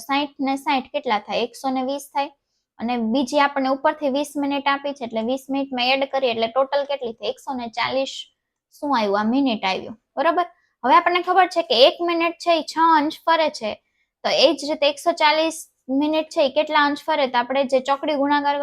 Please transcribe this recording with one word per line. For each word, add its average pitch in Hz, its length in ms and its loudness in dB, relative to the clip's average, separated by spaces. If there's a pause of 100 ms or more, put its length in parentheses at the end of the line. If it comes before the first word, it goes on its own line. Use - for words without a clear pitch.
સાઈઠ 285 300 -2 (100)
ને 269 60 0 (100)
સાઈઠ 277 320 -2
કેટલા 254 320 -2
થાય? 208 200 -2
એકસો 269 280 -8
ને 262 140 -2
વીસ 277 240 -6
થાય. 285 180 -4 (480)
અને 233 140 -4 (200)
બીજી 285 320 2
આપણને 277 300 0
ઉપરથી 302 420 0
વીસ 294 140 -4 (120)
મિનિટ 277 280 -2
આપી 277 260 -4
છે, 262 100 -12
એટલે 226 220 -4
વીસ 269 240 -4
મિનિટમાં 262 400 -2
એડ 269 100 0 (100)
કરીએ, 269 200 0
એટલે 226 160 -2
ટોટલ 269 400 0
કેટલી 254 300 -6
થઈ? 220 140 -6
એકસો 277 260 -10
ને 233 180 -8
ચાલીસ 254 380 -2 (640)
શું 294 200 -4
આવ્યું? 208 240 0
આ 220 140 0
મિનિટ 262 340 0
આવ્યું, - 280 -6 (200)
બરોબર? 330 280 2 (380)
હવે 277 140 6
આપણને 349 300 2
ખબર 359 280 6
છે 339 140 0
કે 226 180 4
એક 349 220 0
મિનિટ 339 340 0
છે 339 160 4
એ - 140 -6
છ - 20 -6 (220)
અંશ 302 280 0
ફરે 320 220 4 (120)
છે, 214 120 -6 (520)
તો 214 60 0 (160)
એ - 20 4 (100)
જ 285 140 -6
રીતે 302 200 -2
એકસો 330 320 -2
ચાલીસ 311 340 2 (440)
મિનિટ 311 340 0
છે 294 140 2
એ 254 100 -16
કેટલા 302 300 2
અંશ 285 180 -6
ફરે? 285 240 0
તો - 120 0
આપણે 262 280 0
જે 254 180 2
ચોકડી 285 320 -2
ગુણાકાર 285 420 0